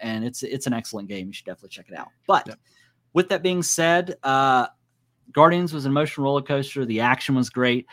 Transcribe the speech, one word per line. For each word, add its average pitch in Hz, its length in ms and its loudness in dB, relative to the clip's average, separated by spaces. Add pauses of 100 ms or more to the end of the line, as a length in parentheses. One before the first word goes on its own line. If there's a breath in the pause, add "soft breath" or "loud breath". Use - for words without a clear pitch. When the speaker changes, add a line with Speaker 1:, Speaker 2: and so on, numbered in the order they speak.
Speaker 1:
and 113 240 -6
it's, 123 200 -8
it's 135 240 -6
an 123 60 -2
excellent 107 340 -10
game. 95 180 -10
You 101 60 -14
should - 140 -16
definitely 92 240 -16
check - 180 -20
it 87 100 -18
out. - 100 -14 (200)
But 185 180 2
Speaker 2:
Yep. 110 140 -18 (540 soft breath)
Speaker 1:
with 180 160 2
that 185 120 -2
being 180 220 0
said, 170 580 0
uh, 135 460 2 (640)
Guardians 170 400 4
was 139 140 -4
an 135 60 2
emotional 147 340 0
roller 139 160 0
coaster. 139 440 -4
The 110 140 -2
action 127 340 2
was 123 160 0
great. 123 420 0